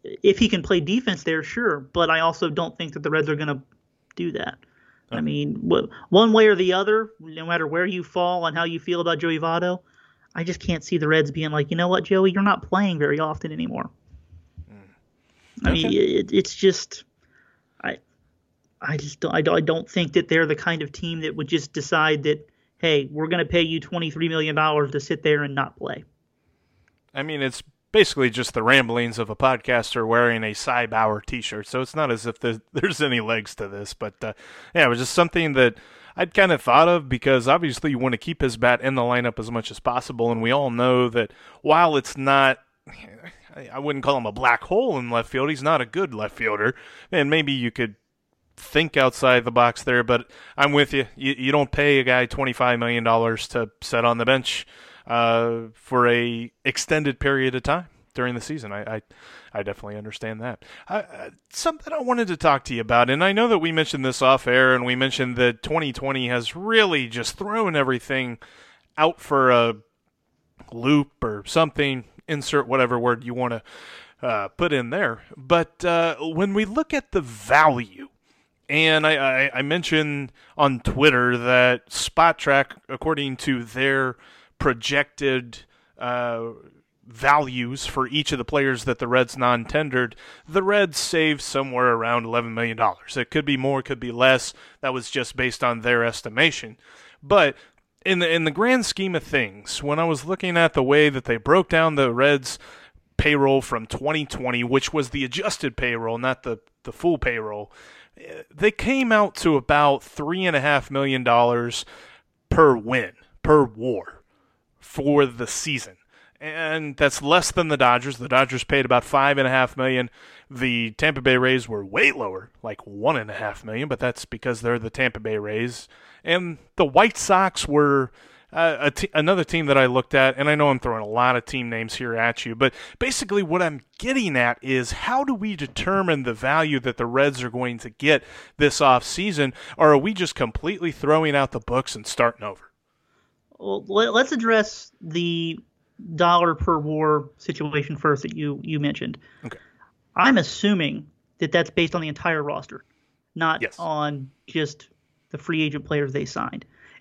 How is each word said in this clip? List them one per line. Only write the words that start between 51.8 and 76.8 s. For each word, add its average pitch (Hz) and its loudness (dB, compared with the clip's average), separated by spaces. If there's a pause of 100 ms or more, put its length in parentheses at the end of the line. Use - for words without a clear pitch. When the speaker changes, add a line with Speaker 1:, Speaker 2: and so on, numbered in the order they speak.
Speaker 2:
a 131 0
guy 127 2
twenty-five 123 -2
million 117 -2
dollars 113 0
to 117 -4 (120)
sit 117 -2
on 117 2
the 117 -2
bench, 131 0 (420)
uh, 117 0 (100)
for 123 2
a 120 0 (120)
extended 143 -2
period 135 0
of 127 -6
time 165 -2 (260)
during 123 -4
the 113 -8
season. 120 -12
I, 104 -8
I, 107 -10 (520)
I 104 -6
definitely 104 -10
understand 107 -12
that. 123 -12 (240)
I, 202 -4
I, - -12 (200)
something 320 -6
I 320 -4
wanted 240 0
to 165 -4
talk 143 2
to 127 -6
you 117 -4
about, 120 4
and 147 2
I 196 2
know 226 2
that 220 4
we 165 0
mentioned 151 -2
this 131 -2
off 131 4
air, 127 6
and 123 -2
we 123 0
mentioned 131 -2
that 123 2
twenty 156 -4
twenty 131 -4
has 120 -4
really 190 2
just 117 -6
thrown 202 -2
everything 131 -2 (600)
out 160 2
for 135 2
a 117 2 (920)
loop 139 0
or 104 -6
something. 143 -2 (220)
Insert 143 -2
whatever 123 2
word 120 0
you 120 -10
wanna, 120 -4 (580)
uh, 107 -2
put 170 -2
in 123 -2
there. 143 -4 (120)
But, 160 -2
uh, 165 0
when 165 -2
we 214 0
look 240 -4